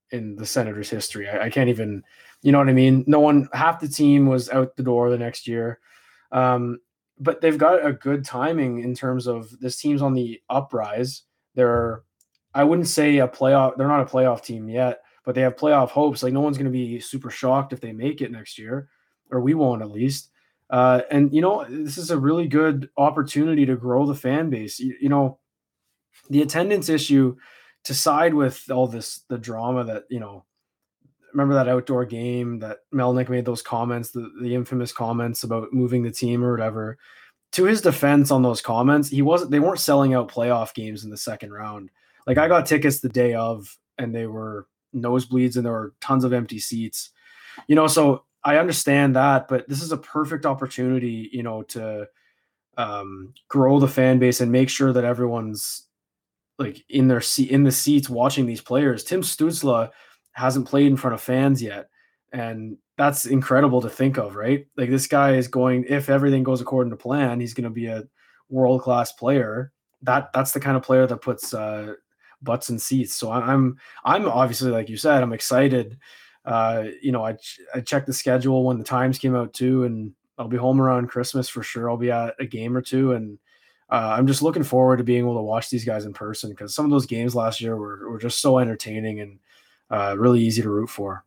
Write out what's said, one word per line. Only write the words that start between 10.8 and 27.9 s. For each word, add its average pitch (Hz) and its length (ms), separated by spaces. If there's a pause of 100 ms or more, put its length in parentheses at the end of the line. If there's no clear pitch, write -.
They're, 117 480 (500)
I 139 100
wouldn't 165 240
say 147 320
a 127 80
playoff, 131 500
they're 135 100
not 147 140
a 131 100
playoff 127 320
team 110 260
yet, 123 320 (220)
but 127 100
they 127 80
have 127 140
playoff 147 340
hopes. 147 320
Like, 127 120
no 139 80
one's 143 160
gonna 135 120
be 123 300
super 123 320
shocked 135 420
if 123 80
they 113 120
make 143 280
it 117 100
next 110 280
year, 127 300 (420)
or 127 100
we 131 120
won't 127 280
at 107 100
least. 127 380 (400)
Uh, 127 320 (100)
and, 143 220
you 156 80
know, 202 260
this 147 300
is 170 140
a 156 80
really 160 280
good 143 500
opportunity 147 680
to 131 100
grow 123 300
the 143 100
fan 147 340
base. 110 300
You, 127 200
you 139 100
know, 139 300 (880)
the 143 120
attendance 175 480
issue 139 460 (480)
to - 100